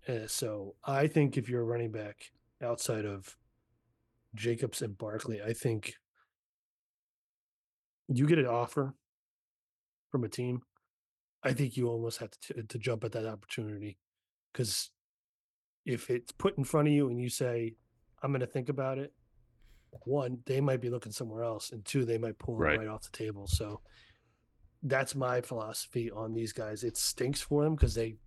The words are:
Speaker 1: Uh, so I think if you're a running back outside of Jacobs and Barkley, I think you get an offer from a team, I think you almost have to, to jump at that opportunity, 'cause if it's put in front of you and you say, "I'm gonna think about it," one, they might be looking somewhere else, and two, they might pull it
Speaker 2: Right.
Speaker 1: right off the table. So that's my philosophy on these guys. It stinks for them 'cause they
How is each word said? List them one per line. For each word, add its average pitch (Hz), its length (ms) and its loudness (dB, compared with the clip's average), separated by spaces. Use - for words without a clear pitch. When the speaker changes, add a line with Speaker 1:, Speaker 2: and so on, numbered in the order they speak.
Speaker 1:
Uh, 113 200 -2
so 104 560 -4
I 139 240 4
think 147 300 4
if 117 120 -2
you're 123 120 2
a 117 40 2
running 117 260 0
back 107 400 -10
outside 117 440 -2
of 98 320 -8
Jacobs 113 460 0
and 104 160 -4
Barkley, 110 440 -4
I 113 120 0
think 113 420 0
you 127 200 4
get 165 100 8
an 139 80 6
offer 123 480 0
from 127 120 2
a 110 60 -2
team, 123 320 -2
I 131 120 2
think 127 220 0
you 123 120 2
almost 117 320 -2
have 113 120 -10
to, - 300 -10
to 110 160 -8
jump 113 260 -2
at 113 100 -4
that 113 120 -2
opportunity, 104 720 -6
'cause - 380 -2
if 123 240 -2
it's 123 220 0
put - 260 0
in 139 60 0
front 151 240 4
of 147 60 6
you 143 160 6
and 120 100 -2
you 123 100 -2
say, 117 460 -2
"I'm 139 100 0
gonna 127 160 0
think 127 220 -4
about 135 280 0
it," 143 160 -8
one, 127 440 0
they 135 140 2
might 131 220 4
be 123 80 0
looking 117 220 -4
somewhere 113 320 -4
else, 113 280 -4
and 107 140 -10
two, 135 200 2
they 117 120 2
might 113 200 -2
pull - 180 -4
it 92 80 2
Speaker 2:
Right. 78 160 6
Speaker 1:
right 107 80 -4
off 107 160 -8
the - 80 -16
table. 104 360 -6
So 107 340 -2
that's 135 320 2
my 123 260 2
philosophy 113 680 -4
on 110 220 -4
these 113 200 -2
guys. 110 300 -6
It 113 140 -2
stinks - 440 0
for 147 220 4
them 156 120 4
'cause - 180 6
they 113 340 -2